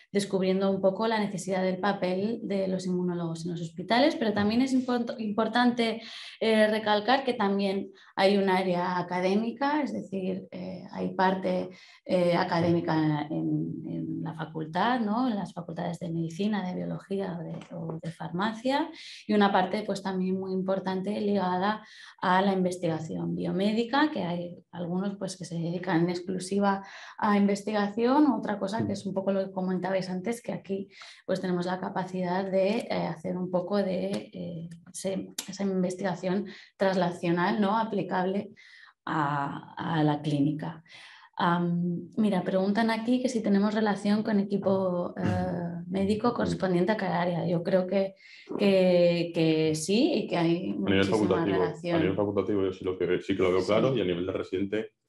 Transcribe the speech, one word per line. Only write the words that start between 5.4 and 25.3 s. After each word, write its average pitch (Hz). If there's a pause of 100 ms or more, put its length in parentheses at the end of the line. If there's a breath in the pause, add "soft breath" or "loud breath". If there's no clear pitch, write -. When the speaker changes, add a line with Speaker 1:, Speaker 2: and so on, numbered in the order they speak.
Speaker 1:
eh, 220
recalcar 214
que 240
también 196 (260 loud breath)
hay 196
un 196
área 180
académica, 214
es 226
decir, 190
eh, 185
hay 185
parte, 185 (340 loud breath)
eh, 175
académica 170
en, 160 (140)
en 160
la 160
facultad, 160
¿no? 226
En 226
las 190
facultades 170
de -
medicina, 170
de 180
biología 175
o 160
de, 165
o 165
de 165
farmacia, 220 (380 loud breath)
y 208
una 202
parte, 202
pues, 196
también 185
muy 190
importante 190
ligada 202 (360 loud breath)
a 185
la 196
investigación 175
biomédica, 220
que 214
hay 175
algunos, 185
pues, 190